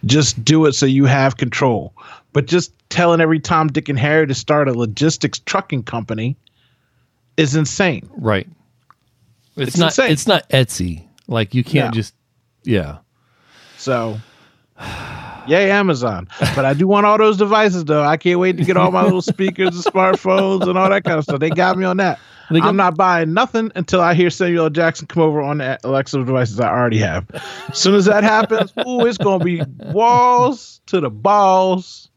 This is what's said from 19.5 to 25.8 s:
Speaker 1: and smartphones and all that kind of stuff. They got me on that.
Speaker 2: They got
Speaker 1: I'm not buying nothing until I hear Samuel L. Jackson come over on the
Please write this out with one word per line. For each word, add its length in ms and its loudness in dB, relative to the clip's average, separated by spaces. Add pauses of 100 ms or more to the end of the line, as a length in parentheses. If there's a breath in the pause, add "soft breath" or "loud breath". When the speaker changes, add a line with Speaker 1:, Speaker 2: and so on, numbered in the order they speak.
Speaker 1:
and 80 -10
smartphones 840 2
and 100 0
all 120 2
that 140 0
kind 140 0
of 60 -4
stuff. 160 -4
They 100 0
got 280 0
me 60 -2
on 140 -2
that. 200 0 (320 loud breath)
Speaker 2:
They 100 2
got 80 2
Speaker 1:
I'm 80 0
not 200 2
buying 360 2
nothing 420 -2
until 280 0
I 100 4
hear 160 4
Samuel 360 0
L. 60 0
Jackson 360 -2
come 160 0
over 180 2
on 180 -4
the 240 -4